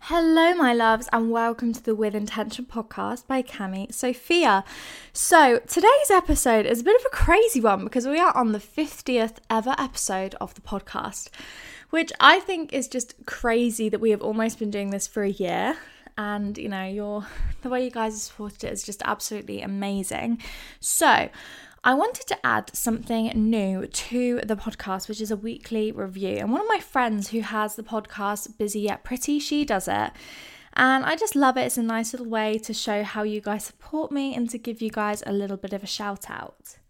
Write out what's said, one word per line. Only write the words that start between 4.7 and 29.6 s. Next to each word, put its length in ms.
So, 460
today's 520
episode 540
is 160
a 20
bit 160
of 60
a 100
crazy 460
one 240
because 200
we 140
are 160
on 160
the 80
fiftieth 800
ever 280
episode 640
of 140
the 60
podcast, 680
which 300
I 220
think 320
is 160
just 360
crazy 640
that 140
we 80
have 120
almost 380
been 120
doing 180
this 180
for 160
a 80
year. 460
And, 400
you 100
know, 160
your, 420
the 80
way 160
you 40
guys 220
have 100
supported 440
it 80
is 100
just 220
absolutely 560
amazing. 840
So, 480
I 100
wanted 320
to 180
add 280
something 520
new 520
to 580
the 100
podcast, 540
which 100
is 120
a 40
weekly 560
review. 460
And 120
one 120
of 80
my 100
friends 520
who 100
has 340
the 80
podcast, 760
Busy 220
Yet 240
Pretty, 340
she 280